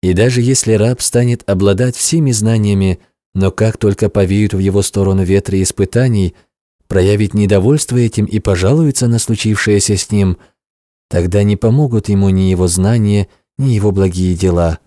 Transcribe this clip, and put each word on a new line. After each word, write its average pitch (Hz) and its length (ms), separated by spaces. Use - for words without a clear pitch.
И 92 100
даже 123 280
если 120 320
раб 110 280
станет 120 480
обладать 101 460
всеми 156 360
знаниями, 104 680
но 95 180
как 110 260
только 101 320
повеют 101 440
в 95 60
его 98 220
сторону 95 420
ветры 95 380
испытаний, 104 760
проявит 98 460
недовольство 104 640
этим 113 280
и 98 140
пожалуется 120 680
на 117 120
случившееся 104 800
с - 140
ним, 95 260
тогда 90 340
не 104 120
помогут 117 540
ему 98 200
ни 95 140
его 92 240
знания, 104 600
ни 135 140
его 104 200
благие 92 440
дела. 85 520